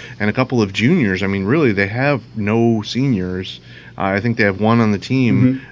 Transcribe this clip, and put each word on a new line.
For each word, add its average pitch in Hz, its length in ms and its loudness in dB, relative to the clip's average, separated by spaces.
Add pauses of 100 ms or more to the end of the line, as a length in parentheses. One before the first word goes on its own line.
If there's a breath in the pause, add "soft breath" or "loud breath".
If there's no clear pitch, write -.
(200 loud breath)
and 104 100 0
a 104 40 0
couple 127 280 0
of 98 120 0
juniors. 107 500 2
I 95 40 0
mean, 98 180 -2
really, 135 260 2
they 98 160 0
have 127 340 -2 (140)
no 113 460 0
seniors. 95 800 -4 (380 loud breath)
Uh, - 40 -6
I 98 180 0
think 117 180 -2
they 113 60 2
have 95 160 0
one 113 220 4
on 107 100 2
the 101 80 0
team. 127 640 2 (100)